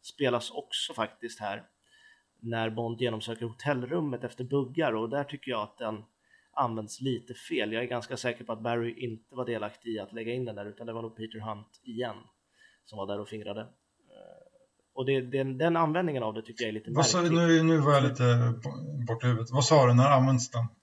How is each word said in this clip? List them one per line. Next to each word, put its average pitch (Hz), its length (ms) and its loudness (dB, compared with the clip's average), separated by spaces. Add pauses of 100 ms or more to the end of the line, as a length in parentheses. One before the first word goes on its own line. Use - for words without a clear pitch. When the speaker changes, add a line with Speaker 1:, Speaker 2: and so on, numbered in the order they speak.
(140)
Speaker 1:
spelas 123 380 -2
också - 420 -8
faktiskt 113 460 -8
här 104 240 -6 (800)
när 113 280 -4
Bond 117 320 -6
genomsöker 113 440 -4
hotellrummet 131 800 -4
efter 123 200 -8
buggar, 139 500 -2
och 110 160 -2
där 143 140 -2
tycker 139 280 -10
jag 113 100 -2
att 104 160 -10
den 110 260 -8 (520)
används 113 460 -4
lite 127 320 -4
fel. 113 400 -4
Jag 113 100 -2
är 123 40 -6
ganska 123 300 -6
säker 123 260 -4
på 117 100 -6
att 110 100 -10
Barry 117 340 -2
inte 117 380 -10
var 123 100 -4
delaktig 110 500 -6
i 107 40 -4
att 98 140 -12
lägga 113 200 -6
in 127 120 -4
den 110 100 -10
där, 101 100 -10
utan 104 220 -14
det 117 60 -10
var 117 80 -8
nog 113 160 -10
Peter 110 220 -12
Hunt 107 440 -12
igen 117 320 -8 (720)
som - 120 -18
var 98 100 -6
där 101 120 -6
och 104 80 -10
fingrade. 104 340 -10
Eh, 110 60 -12 (1300)
och 131 100 -2
det, 135 160 4
den, 131 360 -2
den 165 200 2
användningen 160 460 0
av 110 100 -2
det 110 80 -8
tycker 117 220 -8
jag 113 60 -2
är 107 40 -6
lite 110 180 -8
Speaker 2:
Vad 147 140 4
sa 180 160 2
du? 170 100 2
Speaker 1:
märklig. 165 320 6
Speaker 2:
Nu, - 0 -
nu 165 140 6
var 147 160 6
jag 139 100 6
lite 123 200 2 (400)
bo-, 143 440 -6
bort 117 160 -4
i 127 40 4
huvudet. 113 240 2
Vad 135 140 4
sa 143 220 8
du? 120 60 8
När 127 160 8
används 131 420 4
den? 117 120 -2 (200)